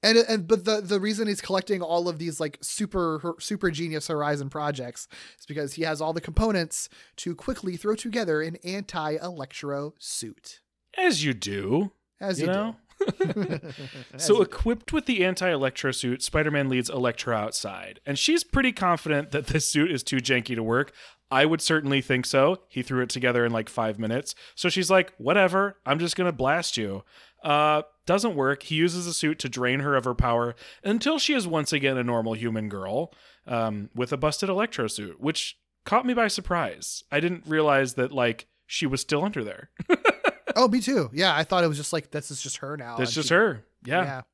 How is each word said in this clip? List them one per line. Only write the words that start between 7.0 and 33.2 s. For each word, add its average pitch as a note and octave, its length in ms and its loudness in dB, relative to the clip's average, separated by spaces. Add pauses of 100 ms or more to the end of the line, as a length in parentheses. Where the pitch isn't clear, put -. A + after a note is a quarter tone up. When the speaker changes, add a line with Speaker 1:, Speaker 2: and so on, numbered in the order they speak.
Speaker 1:
to - 180 -6
quickly F#3 420 -6
throw G#3+ 200 -2
together G#3 440 -2
an E3 220 -6
anti-Electro D#3 1400 -6
suit. - 600 -12 (360)
Speaker 2:
As D4+ 280 2
you C#3 100 2
do. G2+ 580 -2 (280)
Speaker 1:
As F#3+ 200 -4
Speaker 2:
You D#3+ 60 0
Speaker 1:
you F3+ 60 2
Speaker 2:
know? G#3+ 240 -2
Speaker 1:
do. - 20 -20 (200)
<laughs> - 220 -2 (160)
Speaker 2:
So D3 760 -8
Speaker 1:
As C3+ 140 -6
you G#3 80 8
do. A3+ 60 6
Speaker 2:
equipped - 500 -2
with D#4 140 -2
the G#3 180 2
anti-Electro D3+ 680 0
suit, B2+ 300 -2
Spider-Man D3 460 0
leads B2+ 200 0
Electro B2 480 -2
outside. G2 680 -6
And C#3 120 -2
she's D#4+ 260 2
pretty B3+ 280 2
confident D#3+ 600 0
that C#3+ 160 -2
this D3+ 200 2
suit D3+ 220 4
is C3+ 120 -2
too - 160 -2
janky B2 360 2
to A2+ 80 -2
work. A#2 300 0 (380)
I C3+ 140 6
would D#3 160 4
certainly C#3 400 2
think B2+ 240 0
so. C#3+ 440 4
He B2+ 140 -6
threw B2+ 200 0
it A#2+ 80 -2
together B2 340 2
in, A#2 80 2
like, A2 160 -2
five A2 300 -2
minutes. A2+ 360 -4 (200)
So - 140 -2
she's F3 220 0
like, F#3 280 4
"Whatever, F#3+ 680 4
I'm C#3 140 2
just E3+ 180 -2
gonna F3+ 160 2
blast C#3 440 0
you." G2 260 -4 (400)
Uh, D3+ 400 4 (240)
doesn't G3+ 300 2
work. C#3 260 2
He D#3+ 140 -4
uses E3+ 300 2
the E3+ 60 -6
suit D#3 280 0
to C3+ 80 -4
drain B2 320 0
her C#3+ 160 0
of B2 80 0
her B2 100 0
power A#2+ 400 2 (300)
until A#3 340 0
she D4+ 160 0
is A3+ 120 0
once D#3+ 260 -2
again C3+ 260 0
a B2 60 0
normal A2+ 300 0
human A2 340 -4
girl, G2+ 440 -4 (340)